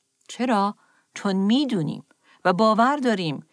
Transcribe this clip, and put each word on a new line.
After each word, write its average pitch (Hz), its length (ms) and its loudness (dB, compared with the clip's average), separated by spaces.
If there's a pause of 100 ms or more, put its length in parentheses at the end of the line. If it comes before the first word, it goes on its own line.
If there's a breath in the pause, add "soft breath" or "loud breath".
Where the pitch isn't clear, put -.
(280)
چرا؟ 208 480 -2 (380 soft breath)
چون 190 220 -4
می‌دونیم 208 680 0 (400 soft breath)
و 180 80 4
باور 220 440 2
داریم 190 560 -2